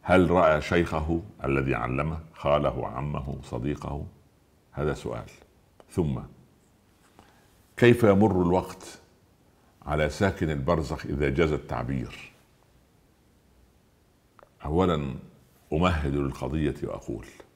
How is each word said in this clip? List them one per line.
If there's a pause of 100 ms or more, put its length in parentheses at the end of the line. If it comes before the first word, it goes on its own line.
هل
رأى
شيخه (220)
الذي
علمه، (160)
خاله،
عمه،
صديقه؟ (680)
هذا
سؤال. (640)
ثم، (1600)
كيف
يمر
الوقت (880)
على
ساكن
البرزخ
إذا
جاز
التعبير؟ (2250)
أولاً، (580)
أمهد
للقضية
وأقول (300)